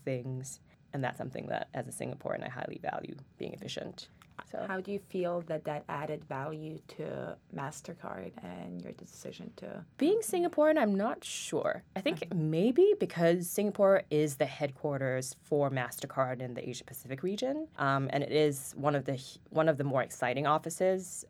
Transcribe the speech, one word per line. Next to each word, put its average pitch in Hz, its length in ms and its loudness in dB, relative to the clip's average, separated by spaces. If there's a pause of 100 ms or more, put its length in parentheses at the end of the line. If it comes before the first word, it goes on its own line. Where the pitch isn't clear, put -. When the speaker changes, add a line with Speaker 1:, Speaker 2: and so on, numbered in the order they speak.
Speaker 1:
things. 131 560 -6 (320)
And 139 100 -2
that's 120 140 -2
something 127 300 -8
that, - 260 -4
as 127 120 -4
a - 60 -12
Singaporean, - 540 -6
I - 40 -6
highly - 320 -8
value, - 360 -6 (200)
being - 140 -8
efficient. - 560 -10 (420)
So - 180 -6
Speaker 2:
How 190 140 -4
do 196 100 -8
you 202 80 -4
feel 175 420 -2
that 160 240 -4
that 147 220 -4
added 151 380 -6
value 156 540 -6 (180)
to 139 400 -6 (180)
MasterCard 139 760 -8 (120)
and - 380 -10
your - 120 -12
decision - 640 -14
to - 280 -12 (120)
Speaker 1:
Being 359 200 4
Speaker 2:
Okay. 453 100 -2 (120)
Speaker 1:
Singaporean, 311 400 6
I'm 208 160 4
not 208 280 0
sure. - 600 -2 (120)
I 196 60 -2
think 294 220 0
Speaker 2:
Uh-huh. - 120 -6
Speaker 1:
maybe 220 640 6
because 170 480 4
Singapore 196 600 6
is 151 280 2
the 147 100 4
headquarters 135 960 -2
for 143 260 4
MasterCard 127 720 0
in 123 140 -6
the 127 120 -6
Asia 120 160 -8
Pacific 131 380 -10
region, 254 460 -2 (100)
um, 135 340 2
and 143 120 2
it 123 80 -2
is 147 440 2
one 143 200 2
of 135 100 0
the 139 80 -2
h-, - 240 -10 (140)
one 160 180 6
of 143 80 2
the 139 60 -2
more 131 180 2
exciting 127 460 0
offices, 185 840 0